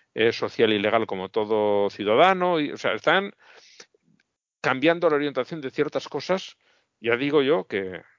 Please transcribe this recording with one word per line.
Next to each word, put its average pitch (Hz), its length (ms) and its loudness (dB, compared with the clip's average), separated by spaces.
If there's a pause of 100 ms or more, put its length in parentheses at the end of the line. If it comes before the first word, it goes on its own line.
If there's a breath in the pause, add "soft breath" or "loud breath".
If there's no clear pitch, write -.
(140 soft breath)
eh, 113 180 4
social 110 400 0
y 104 60 2
legal 107 280 2
como 95 240 -6
todo 104 600 0
ciudadano. 175 680 2
Y, 147 120 -4
o - 40 -10
sea, 117 180 -4
están 185 380 0 (1300 loud breath)
cambiando 160 480 0
la 151 80 2
orientación 143 440 -4
de 131 100 -8
ciertas 143 380 -4
cosas, - 480 -6 (440)
ya 117 160 0
digo 143 260 2
yo, 156 240 0
que 95 360 -6 (160)